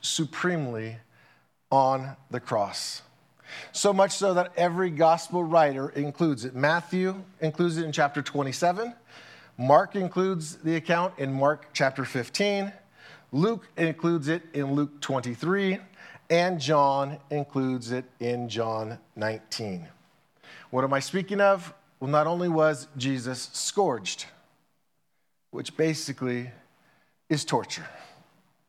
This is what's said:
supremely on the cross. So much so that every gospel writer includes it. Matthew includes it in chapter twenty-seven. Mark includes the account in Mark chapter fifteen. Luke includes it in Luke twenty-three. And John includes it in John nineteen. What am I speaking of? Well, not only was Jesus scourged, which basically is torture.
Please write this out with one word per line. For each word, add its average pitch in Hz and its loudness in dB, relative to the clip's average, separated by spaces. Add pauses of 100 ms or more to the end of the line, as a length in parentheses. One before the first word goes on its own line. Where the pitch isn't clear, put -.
supremely 131 -4 (720)
on 135 2 (120)
the 123 -4
cross. - -4 (680)
So - 2
much 196 4
so 190 0
that 180 0
every 175 2
gospel 165 2
writer 151 2
includes 143 -2
it. 127 -10
Matthew 180 0 (180)
includes 165 0
it 165 -2
in 156 -4
chapter 143 2
twenty-seven. 175 -2 (640)
Mark 147 6
includes 180 -2
the 160 -2
account 170 0
in 135 -2
Mark 139 0
chapter 135 0
fifteen. 202 -2 (580)
Luke 190 0
includes 165 0
it 170 -2 (100)
in 139 -2
Luke 147 -2
twenty-three. 160 -2 (500)
And 175 2
John 139 2 (120)
includes 131 -2
it 127 -4 (140)
in 120 -4
John 110 -4 (160)
nineteen. 107 -6 (840)
What 127 0
am 135 0
I 139 4
speaking 190 -2
of? 196 4 (280)
Well, 135 -4
not 151 4
only 175 0
was 156 2
Jesus 127 -4
scourged, 131 -2 (1300)
which - -10
basically 127 -2 (760)
is 151 0
torture. - -4 (840)